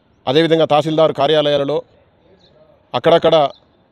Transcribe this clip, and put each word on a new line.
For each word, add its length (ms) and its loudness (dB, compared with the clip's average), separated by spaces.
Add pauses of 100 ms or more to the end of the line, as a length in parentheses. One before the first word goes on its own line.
(280)
అదేవిధంగా 380 2
తహసీల్దార్ 480 0
కార్యాలయాలలో, 680 -2 (1120)
అక్కడక్కడ 400 2 (560)